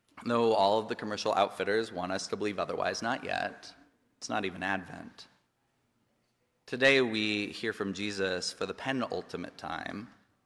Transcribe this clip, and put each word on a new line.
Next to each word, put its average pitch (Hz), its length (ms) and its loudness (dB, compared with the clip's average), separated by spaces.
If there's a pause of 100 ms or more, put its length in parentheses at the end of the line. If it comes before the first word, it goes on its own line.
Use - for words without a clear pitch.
(240)
Though 117 300 4
all 104 240 6
of 110 120 0
the 117 60 -2
commercial 107 380 -2
outfitters 98 580 2
want 90 200 -4
us 95 160 -4
to - 80 -6
believe 101 240 -2
otherwise, 90 420 -2
not 117 220 -2
yet. - 500 -4 (460)
It's - 100 -10
not 107 160 -2
even 87 160 -6
Advent. 92 640 -6 (1400)
Today 135 340 6
we 107 460 2
hear 110 260 -4
from 98 200 -2
Jesus 95 600 -2
for - 140 -4
the 95 80 -6
penultimate 92 840 -6
time 95 500 -8 (380)